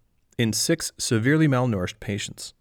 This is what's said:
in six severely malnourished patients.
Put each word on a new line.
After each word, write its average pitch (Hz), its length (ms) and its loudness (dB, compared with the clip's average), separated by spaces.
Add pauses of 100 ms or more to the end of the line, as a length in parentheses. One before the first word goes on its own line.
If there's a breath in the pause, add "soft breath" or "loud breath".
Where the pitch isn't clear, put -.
(360)
in 113 160 2
six - 460 -2
severely 143 500 2
malnourished 123 500 0
patients. - 640 -8